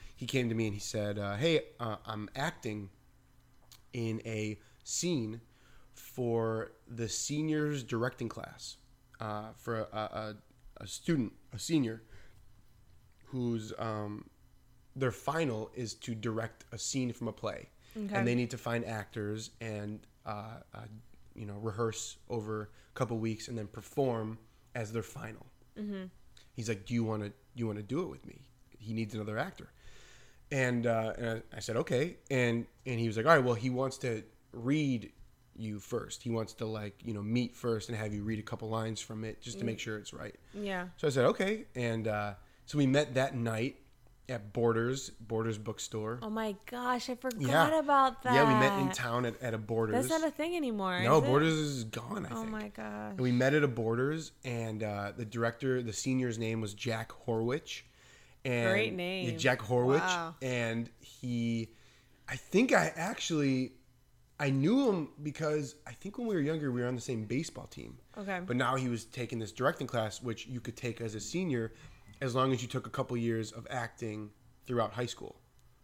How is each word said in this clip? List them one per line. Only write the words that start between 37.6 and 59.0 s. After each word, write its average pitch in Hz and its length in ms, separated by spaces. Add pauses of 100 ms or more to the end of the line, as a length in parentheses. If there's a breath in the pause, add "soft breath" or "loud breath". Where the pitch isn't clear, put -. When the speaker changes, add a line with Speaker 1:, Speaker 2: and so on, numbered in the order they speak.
Speaker 1:
and 117 80
have 107 160
you 104 100
read 107 160
a 107 40
couple 110 260
lines 110 320
from 110 220
it 110 180
just 123 180
to - 40
Speaker 2:
Mm. - 40
Speaker 1:
make 113 120
sure 110 180
it's - 160
right." - 220 (180)
Speaker 2:
Yeah. 196 340 (100)
Speaker 1:
So 160 100
I 147 40
said, 123 140
"Okay." 214 400 (100)
And, 113 320
uh, 104 260 (320 soft breath)
so - 120
we 143 100
met 139 280
that 131 200
night 117 420 (520)
at 107 240
Borders, 117 560
Borders 113 480
Bookstore. 107 640
Speaker 2:
Oh 220 80
my 214 260 (100)
gosh, 247 440
I 247 60
forgot 240 260
Speaker 1:
Yeah. 156 380
Speaker 2:
about 269 440
that. 247 100
Speaker 1:
Yeah, 269 140
we - 60
met - 260
in 135 140
town 123 320
at, 117 160
at 123 120
a 113 40
Borders. 113 500
Speaker 2:
That's 320 140
not 320 40
a 311 60
thing 339 240
anymore, 202 460
Speaker 1:
No, 139 160
Speaker 2:
is 143 60
it? - 40
Speaker 1:
Borders 147 260
is 147 320
gone, 120 400
I - 80
Speaker 2:
Oh - 80
Speaker 1:
think. 220 100
Speaker 2:
my 214 180
gosh. 214 420
Speaker 1:
And 190 80
we 127 140
met 127 200
at 151 100
a 143 40
Borders, 123 640 (140)
and, 113 380
uh, 101 340
the 117 80
director, 117 580
the 113 80
senior's 127 460
name 113 240
was 104 120
Jack 113 380 (160)
Horwich. 117 540 (640 soft breath)
And 120 260
Speaker 2:
Great - 200
Speaker 1:
yeah, 185 40
Speaker 2:
name. 180 420